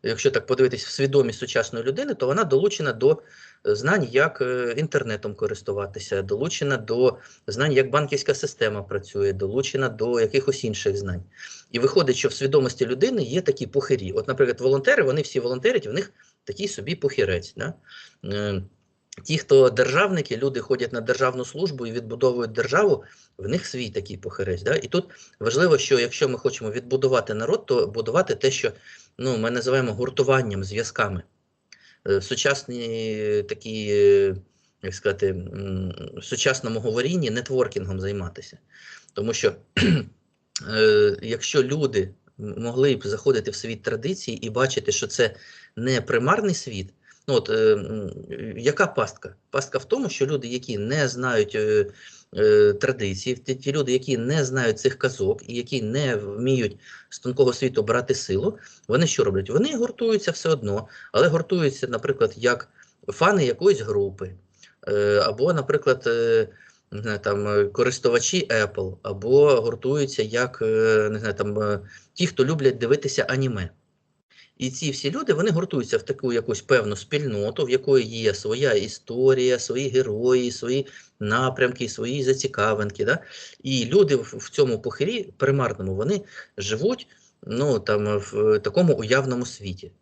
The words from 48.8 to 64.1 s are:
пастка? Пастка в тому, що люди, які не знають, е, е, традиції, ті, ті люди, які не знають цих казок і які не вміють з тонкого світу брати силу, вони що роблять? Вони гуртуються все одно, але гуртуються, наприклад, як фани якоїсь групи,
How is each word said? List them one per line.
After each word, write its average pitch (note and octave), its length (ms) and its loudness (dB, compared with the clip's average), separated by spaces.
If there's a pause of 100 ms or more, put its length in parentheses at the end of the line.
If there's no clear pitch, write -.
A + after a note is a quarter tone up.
пастка? - 480 -6 (140)
Пастка - 280 -4
в - 80 -4
тому, A#3+ 240 -2
що - 160 0
люди, C3+ 220 -4
які B2 300 -6
не B2+ 300 0
знають, A#2 480 0
е, G#2+ 300 2 (520)
е, G#2 360 8
традиції, A2+ 600 -2
ті, B2+ 200 -6
ті C#3 160 -4
люди, C#3 200 0
які C3 260 0
не C3+ 280 0
знають B2 340 0
цих C3 180 0
казок - 520 -2
і A#2+ 60 -8
які A#2+ 260 -4
не B2 340 -2
вміють G#2 600 -2 (320)
з - 100 -16
тонкого B2+ 340 2
світу B2+ 300 0
брати A#2+ 320 0
силу, B2 420 -2 (300)
вони D3 200 2
що - 160 0
роблять? F#2+ 260 0
Вони A#3+ 260 0
гуртуються A3 560 -2
все D#3+ 180 -4
одно, A2 380 -2 (240)
але C#3 160 6
гуртуються, D#3+ 600 0
наприклад, A#2 480 0
як A#2+ 340 0 (380)
фани F3 380 2
якоїсь B2 360 2
групи, G2 520 -2 (540)